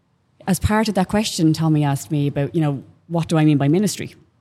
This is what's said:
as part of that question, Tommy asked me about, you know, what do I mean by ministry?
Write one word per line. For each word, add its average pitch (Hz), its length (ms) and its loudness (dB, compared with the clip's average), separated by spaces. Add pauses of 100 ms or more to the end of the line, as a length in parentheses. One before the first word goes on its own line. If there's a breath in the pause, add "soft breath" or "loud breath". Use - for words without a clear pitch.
(480)
as 190 120 0
part 214 280 0
of 208 80 -2
that 185 120 0
question, 190 460 0
Tommy 156 300 0
asked 139 260 -2
me 147 180 -2
about, 139 280 -4
you 165 60 0
know, 143 220 -2 (240)
what 165 200 -4
do 170 100 0
I 156 80 4
mean 151 140 4
by 139 80 0
ministry? 170 480 0 (260)